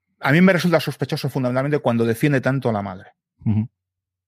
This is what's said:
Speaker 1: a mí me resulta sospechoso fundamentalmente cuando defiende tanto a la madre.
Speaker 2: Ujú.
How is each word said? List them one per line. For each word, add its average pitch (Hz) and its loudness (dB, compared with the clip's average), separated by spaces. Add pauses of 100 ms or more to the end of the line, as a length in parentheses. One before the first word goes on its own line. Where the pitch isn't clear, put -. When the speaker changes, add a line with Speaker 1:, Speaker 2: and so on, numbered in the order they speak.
(200)
Speaker 1:
a 139 -2
mí 165 4
me 190 6
resulta 165 2
sospechoso 143 -6
fundamentalmente 135 -2
cuando 117 0
defiende 127 0
tanto 131 -2
a 113 0
la 104 -4
madre. 92 -14 (340)
Speaker 2:
Ujú. 110 0 (580)